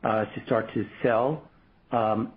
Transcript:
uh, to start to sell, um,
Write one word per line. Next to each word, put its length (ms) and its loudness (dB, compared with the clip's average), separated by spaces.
uh, 220 2
to 200 -10
start 280 0
to 120 -2
sell, 400 2
um, 460 0